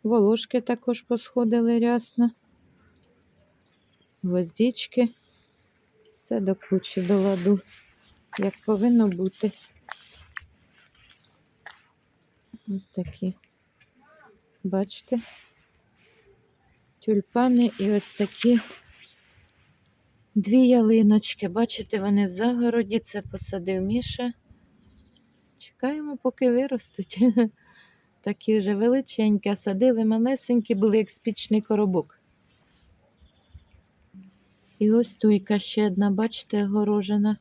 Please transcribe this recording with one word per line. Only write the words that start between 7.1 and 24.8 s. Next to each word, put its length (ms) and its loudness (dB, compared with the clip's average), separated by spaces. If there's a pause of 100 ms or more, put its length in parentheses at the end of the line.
ладу, 400 2 (800)
як 140 -2 (120)
повинно 420 4
бути. 440 -4 (3250)
Ось 180 -8
такі. 480 -8 (1300)
Бачите? 540 -6 (1800)
Тюльпани 800 2
і 120 0
ось 200 -2
такі 480 0 (1800)
дві 320 4
ялиночки. 800 4
Бачите, 520 -4
вони 260 2
в 40 -6
загороді, 680 -2
це 220 -10
посадив 600 -6
Міша. 520 -6 (1200)